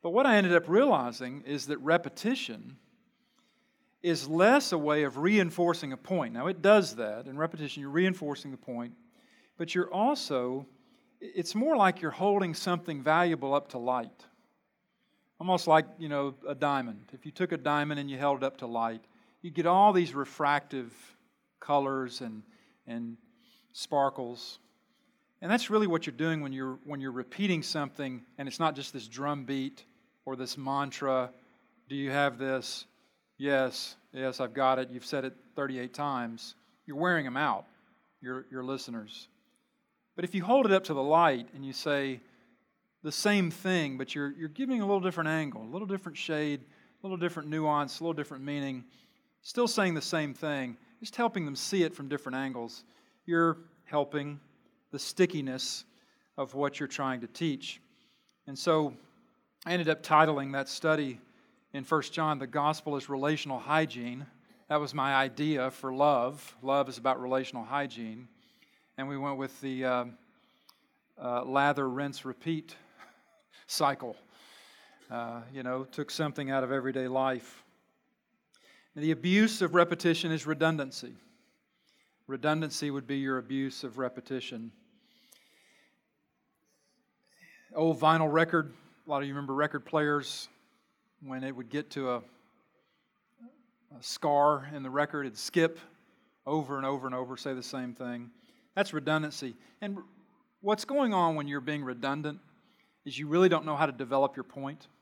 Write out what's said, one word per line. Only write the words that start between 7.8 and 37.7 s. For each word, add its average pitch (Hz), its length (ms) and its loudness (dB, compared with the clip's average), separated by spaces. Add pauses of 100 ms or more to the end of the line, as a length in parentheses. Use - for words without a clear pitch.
you're 139 80 -8
reinforcing 156 600 0
the 127 60 -12
point, 120 380 -8 (600)
but 170 200 -4
you're 180 160 2
also, 143 760 0 (540)
it's - 340 -6
more 277 220 4
like 185 260 6
you're 156 80 -2
holding 196 420 2
something 165 480 -2
valuable 151 540 4
up 143 140 0
to 131 100 -10
light. 120 480 -4 (1120)
Almost 175 300 2
like, 156 180 8 (120)
you 160 100 -8
know, 139 260 -2 (140)
a 143 60 -4
diamond. 131 580 -2
If 135 120 -20
you 156 60 -12
took 170 220 -2
a 165 40 -2
diamond 147 440 0
and 143 100 -6
you 131 80 -8
held 143 200 2
it 131 60 -2
up 135 140 -2
to 127 80 -8
light, 113 380 -2 (360)
you 175 100 -10
get 165 160 0
all 196 260 8
these 170 220 2
refractive 143 800 -2 (680)
colors 135 600 0
and, 110 220 -10 (460)
and 117 280 -8 (560)
sparkles. 135 840 -2 (840)
And 175 100 -6
that's 233 200 0
really 214 160 4
what 165 200 0
you're 127 100 -8
doing 160 240 0
when 139 120 -6
you're, 131 320 -6
when 143 160 -8
you're 135 120 -6
repeating 170 500 -2
something, 139 600 -6 (160)
and 139 100 -8
it's 127 120 -10
not 156 140 2
just 139 180 -10
this 117 140 -10
drum 139 380 -4
beat 135 400 -6 (400)
or 131 120 -8
this 127 200 -8
mantra, 135 720 -2 (580)
"Do 139 80 -8
you 139 140 -4
have 139 280 0
this?" 131 480 -4 (520)
"Yes, 135 580 0 (160)
yes, 131 280 -4
I've 117 140 -4
got 131 240 4
it." 127 120 -4
You've 123 140 -12
said 135 200 -4
it 131 100 -8 (220)
thirty-eight 131 380 -4
times. 123 600 -6 (320)
You're 143 100 -10
wearing 165 300 2
'em 127 100 -6
out, 131 300 0 (540)